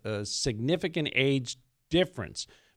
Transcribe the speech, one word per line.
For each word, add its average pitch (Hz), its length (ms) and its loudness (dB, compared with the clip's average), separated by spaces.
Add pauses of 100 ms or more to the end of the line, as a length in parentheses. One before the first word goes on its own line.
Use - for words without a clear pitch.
a 104 220 -2
significant 151 880 0
age 135 440 2 (300)
difference - 580 0 (300)